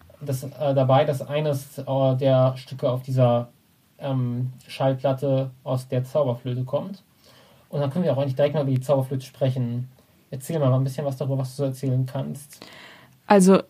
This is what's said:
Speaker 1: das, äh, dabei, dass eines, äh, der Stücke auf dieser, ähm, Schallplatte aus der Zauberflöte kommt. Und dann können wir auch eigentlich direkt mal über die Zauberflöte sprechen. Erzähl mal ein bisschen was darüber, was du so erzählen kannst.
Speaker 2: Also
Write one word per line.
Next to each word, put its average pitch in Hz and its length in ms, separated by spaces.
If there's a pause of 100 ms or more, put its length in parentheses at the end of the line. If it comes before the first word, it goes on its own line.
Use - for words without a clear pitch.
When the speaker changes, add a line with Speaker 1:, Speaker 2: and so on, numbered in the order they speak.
(200)
Speaker 1:
das, 143 220
äh, 143 320
dabei, 135 300
dass 139 180
eines, 147 560
äh, 135 380
der 131 400
Stücke - 340
auf 127 120
dieser, 120 460 (500)
ähm, 127 540 (140)
Schallplatte 135 840 (140)
aus 131 240
der 127 160
Zauberflöte 127 600
kommt. 180 380 (680)
Und 147 120
dann 143 100
können 170 140
wir 147 80
auch 123 60
eigentlich 139 180
direkt 147 180
mal 151 80
über 135 80
die 127 100
Zauberflöte 135 440
sprechen. 127 640 (420)
Erzähl 156 280
mal 131 140
ein 131 120
bisschen 135 200
was 135 120
darüber, 135 220
was 131 120
du - 120
so - 20
erzählen 131 420
kannst. - 580 (640)
Speaker 2:
Also 190 440